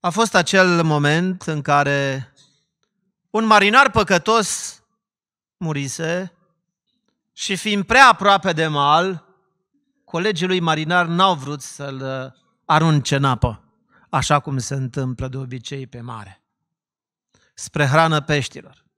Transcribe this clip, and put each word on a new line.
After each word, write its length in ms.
A 100
fost 240
acel 480
moment 600
în 200
care 680
un 140
marinar 460
păcătos 880
murise 760
și, 240
fiind 280
prea 240
aproape 440
de 140
mal, 600
colegii 420
lui 140
marinar 460
n-au 280
vrut 260
să-l 760
arunce 520
în 80
apă, 400
așa 300
cum 180
se 160
întâmplă 540
de 80
obicei 500
pe 140
mare, 420
spre 320
hrană 340
peștilor. 640